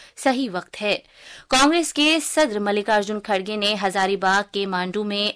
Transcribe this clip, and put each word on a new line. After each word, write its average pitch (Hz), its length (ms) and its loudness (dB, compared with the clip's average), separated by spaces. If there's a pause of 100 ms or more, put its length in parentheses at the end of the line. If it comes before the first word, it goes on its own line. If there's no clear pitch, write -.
(180)
सही 262 320 0
वक्त 175 300 -8
है। 208 160 0 (560)
कांग्रेस 302 400 4
के 311 300 2
सदर 285 380 0
मल्लिकार्जुन 208 600 0
खड़गे 208 360 -2
ने 208 180 0
हजारीबाग 190 800 0
के 196 140 -2
मांडू 185 360 -4
में 208 320 -2